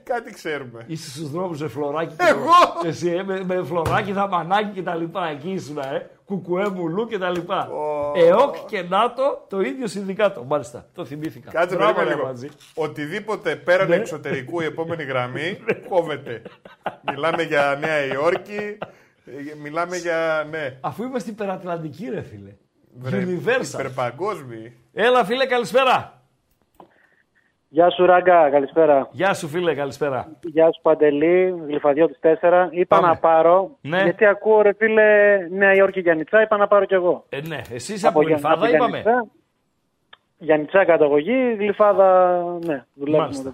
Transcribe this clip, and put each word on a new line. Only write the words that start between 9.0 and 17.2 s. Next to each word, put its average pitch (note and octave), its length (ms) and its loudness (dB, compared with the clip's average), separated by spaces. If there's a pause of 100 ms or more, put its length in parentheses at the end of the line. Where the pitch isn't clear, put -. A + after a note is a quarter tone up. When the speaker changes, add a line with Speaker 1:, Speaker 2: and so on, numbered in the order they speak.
Speaker 2:
το G3 120 -4
ίδιο B3+ 260 -6
συνδικάτο. F#3+ 580 -4
Μάλιστα, B2+ 500 -6
το F3 100 -12
θυμήθηκα. D3 460 -14
Speaker 1:
Κάτσε, F3 260 -2
Speaker 2:
Μπράβο, G#3 160 2
Speaker 1:
περίμενε E3 180 -2
Speaker 2:
ρε D3 60 -4
Speaker 1:
λίγο. C#3+ 100 -4
Speaker 2:
Μαντζή. C3 220 -10 (260)
Speaker 1:
Οτιδήποτε D#3+ 840 -6
πέραν F3+ 320 2
Speaker 2:
Ναι. E3+ 80 2
Speaker 1:
εξωτερικού, D3+ 640 -6
η E3 40 -2
επόμενη E3 400 -6
γραμμή C3 540 -6
Speaker 2:
<laughs> - 80 -20
Ναι. G#3+ 80 -2 (140)
Speaker 1:
κόβεται. D3 540 -4 (680)
Μιλάμε D#3+ 320 -2